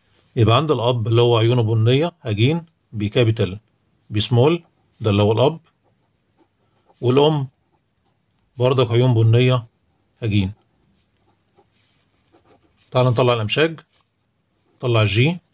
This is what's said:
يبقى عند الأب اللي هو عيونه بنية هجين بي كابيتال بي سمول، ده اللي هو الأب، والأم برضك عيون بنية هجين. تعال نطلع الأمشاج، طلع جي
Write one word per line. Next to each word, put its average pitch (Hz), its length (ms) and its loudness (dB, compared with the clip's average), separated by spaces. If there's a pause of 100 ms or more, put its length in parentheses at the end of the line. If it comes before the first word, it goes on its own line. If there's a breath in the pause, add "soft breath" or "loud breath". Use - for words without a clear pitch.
(360)
يبقى 117 200 4
عند 151 140 0
الأب 120 360 -2
اللي 117 160 2
هو 120 160 2
عيونه 117 240 0
بنية 117 580 0
هجين 123 420 -2 (300)
بي 104 160 -6
كابيتال 110 500 -2 (520)
بي 110 100 -6
سمول، 135 420 0 (380)
ده 107 100 -2
اللي 101 120 0
هو 104 100 2
الأب، 135 260 0 (1400)
والأم 139 480 0 (1080)
برضك 127 340 0
عيون 120 240 2
بنية 117 520 2 (560)
هجين. 101 300 -2 (2500)
تعال 127 160 0
نطلع 123 280 2
الأمشاج، 143 460 -2 (1000)
طلع 117 240 0
جي 120 320 0 (180)